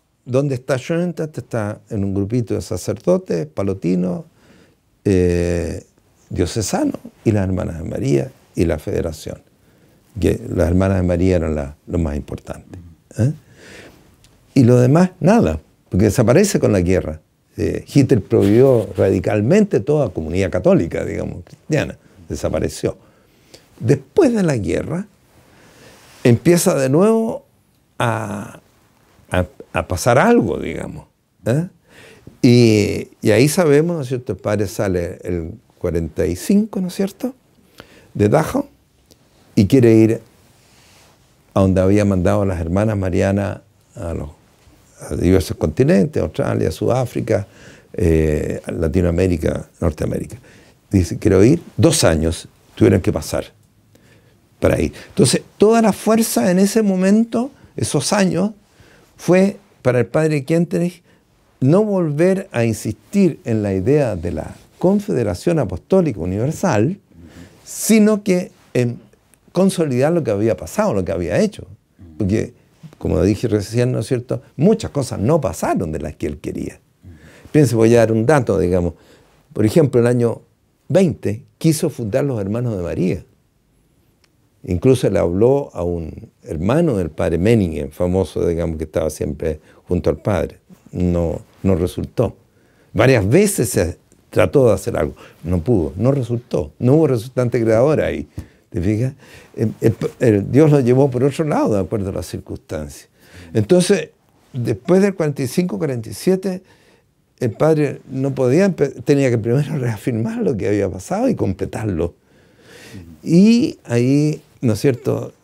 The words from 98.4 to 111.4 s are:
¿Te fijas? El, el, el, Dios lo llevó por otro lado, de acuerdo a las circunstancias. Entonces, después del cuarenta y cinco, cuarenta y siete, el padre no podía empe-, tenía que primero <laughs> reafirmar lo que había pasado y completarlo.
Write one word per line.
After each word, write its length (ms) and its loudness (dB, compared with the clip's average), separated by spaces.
¿Te 120 -6
fijas? 320 -2
El, 260 -2
el, 140 4
el, 320 2
Dios 200 6
lo 80 4
llevó 300 4
por 140 -2
otro 220 -2
lado, 280 -2
de 60 0
acuerdo 300 -4
a 40 -8
las 140 -8
circunstancias. 800 -12
Entonces, 560 2
después 480 0
del 140 0
cuarenta 260 -4
y 60 -4
cinco, 300 -4
cuarenta 320 -6
y 40 -14
siete, 480 -2
el 120 -2
padre 500 0
no 240 -4
podía 320 4
empe-, 360 -2
tenía 260 2
que 80 0
primero 400 -2
<laughs> 0 -
reafirmar 640 -4
lo 160 -2
que 120 -4
había 220 0
pasado 400 -4
y 60 0
completarlo. 800 -4